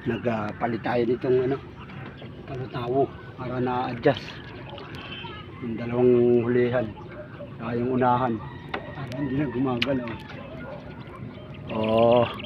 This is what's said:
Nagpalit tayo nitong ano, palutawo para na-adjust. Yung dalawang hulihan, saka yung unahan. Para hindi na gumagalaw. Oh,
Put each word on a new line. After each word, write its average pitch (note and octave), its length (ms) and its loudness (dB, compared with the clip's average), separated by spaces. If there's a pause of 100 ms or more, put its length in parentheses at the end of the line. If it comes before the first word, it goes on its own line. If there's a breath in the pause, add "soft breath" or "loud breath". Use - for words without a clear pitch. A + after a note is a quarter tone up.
Nagpalit A2+ 800 -2
tayo B2 160 2
nitong F#4+ 480 4
ano, G4+ 60 0 (920)
palutawo C3 640 0 (240)
para B2+ 240 -6
na-adjust. B2+ 640 2 (1400)
Yung A2+ 80 -4
dalawang A#2+ 720 6
hulihan, B2 400 4 (720)
saka A#2 160 -4
yung A#2+ 240 0
unahan. B2 360 4 (600)
Para C3+ 240 -8
hindi C#3 160 -2
na D3 160 2
gumagalaw. B2 600 0 (1600)
Oh, A2+ 560 6 (160)